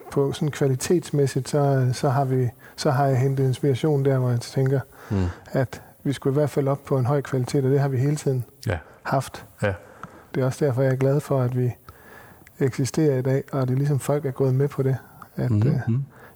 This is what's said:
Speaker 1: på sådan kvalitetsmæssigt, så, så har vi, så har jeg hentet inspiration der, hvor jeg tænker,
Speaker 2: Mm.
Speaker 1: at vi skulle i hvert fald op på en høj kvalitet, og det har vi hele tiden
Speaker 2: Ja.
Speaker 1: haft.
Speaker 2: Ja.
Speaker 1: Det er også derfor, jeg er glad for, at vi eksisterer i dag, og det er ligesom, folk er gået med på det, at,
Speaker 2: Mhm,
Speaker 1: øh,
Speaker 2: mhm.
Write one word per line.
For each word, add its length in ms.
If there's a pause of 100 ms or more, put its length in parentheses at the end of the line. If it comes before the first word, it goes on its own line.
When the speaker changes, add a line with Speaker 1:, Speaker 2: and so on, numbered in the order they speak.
(120)
Speaker 1:
på 200
sådan 180
kvalitetsmæssigt, 960
så, 440
så 160
har 160
vi, 240 (280)
så 140
har 160
jeg 140
hentet 240
inspiration 600
der, 140
hvor 120
jeg 100
tænker, 400 (300)
Speaker 2:
Mm. 140 (280)
Speaker 1:
at 300 (220)
vi 80
skulle 200
i 60
hvert 120
fald 180
op 160
på 140
en 80
høj 140
kvalitet, 440
og 60
det 100
har 80
vi 100
hele 180
tiden 280 (220)
Speaker 2:
Ja. 120 (240)
Speaker 1:
haft. 440 (160)
Speaker 2:
Ja. 100 (600)
Speaker 1:
Det 60
er 60
også 180
derfor, 180
jeg 100
er 40
glad 240
for, 220
at 160
vi 120 (880)
eksisterer 600
i 40
dag, 200 (100)
og 160
det 60
er 40
ligesom, 200
folk 280
er 40
gået 240
med 140
på 140
det, 140 (400)
at, 140
Speaker 2:
Mhm, 180
Speaker 1:
øh, 60 (140)
Speaker 2:
mhm. 160 (320)